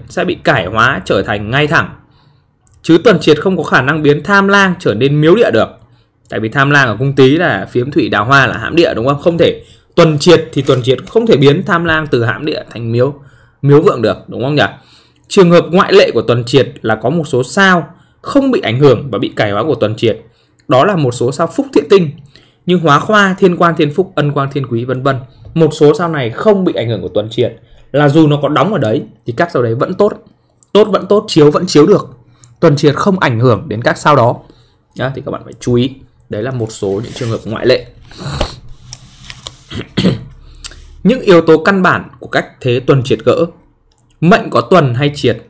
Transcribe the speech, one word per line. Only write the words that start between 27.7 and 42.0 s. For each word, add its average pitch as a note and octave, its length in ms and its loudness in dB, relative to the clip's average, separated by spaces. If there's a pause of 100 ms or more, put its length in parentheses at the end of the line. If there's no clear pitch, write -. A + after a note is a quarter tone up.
là D3 180 2
dù D#3 180 4
nó D3 140 0
có C#3 80 -2
đóng D3 240 0
ở F3+ 60 -2
đấy A2 240 -2 (220)
thì A#2+ 120 -8
các E3+ 160 -2
sao C3 100 0
đấy A2+ 120 -2
vẫn E3+ 180 -4
tốt. G#3 200 0 (600)
Tốt G#3+ 180 4
vẫn F#3+ 160 -2
tốt, G#3 200 2
chiếu D3+ 240 4
vẫn F3+ 140 -2
chiếu D3+ 200 4
được. F#3 240 2 (500)
Tuần D#3 160 2
triệt C#3+ 200 0
không F#3+ 240 -2
ảnh A#2+ 200 -2
hưởng A#2+ 280 2
đến G#2+ 140 -6
các D#3 160 -2
sao D3+ 180 2
đó. B2 200 2 (600)
Đó, B2+ 180 -4
thì - 100 -12
các - 60 -10
bạn - 120 -10
phải - 160 -20
chú A#2+ 140 -2
ý. B2+ 180 0 (380)
Đấy G#2+ 140 -8
là C3 80 -6
một A#2 200 -6
số - 160 -6
những G#2+ 260 -4
trường A#2 160 -8
hợp A2 160 -6
ngoại G#2 200 -6
lệ. B2 200 0 (2250)
<clears throat> F3+ 100 2 (880)
Những B3+ 180 2
yếu E3+ 200 4
tố D#3+ 160 4
căn F#3+ 240 0
bản C#3 280 -2 (100)